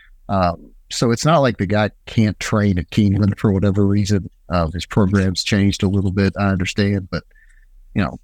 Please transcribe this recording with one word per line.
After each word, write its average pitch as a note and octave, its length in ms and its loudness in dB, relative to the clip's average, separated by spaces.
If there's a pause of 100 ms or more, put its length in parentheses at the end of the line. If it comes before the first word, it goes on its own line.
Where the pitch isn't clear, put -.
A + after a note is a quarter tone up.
(300)
Um, F#2 420 -2 (200)
so A#2+ 200 0
it's A#2 140 -2
not D#3 140 4
like B2+ 180 0
the G#2 80 -2
guy G#2 240 0 (160)
can't G#2+ 340 0
train G#2 380 0
at E2 140 -6
Keeneland G2+ 480 2
for A2 120 2
whatever G2 360 2
reason. G2+ 420 0 (200)
Uh, E2 220 -2
his E2+ 140 -8
program's F#2+ 580 0
changed G2+ 400 0
a G2 60 0
little G2 220 0
bit, G2 260 0
I G2+ 120 0
understand, G2 600 -2
but, E2 140 -8 (720)
you G2+ 80 0
know, C2 200 -6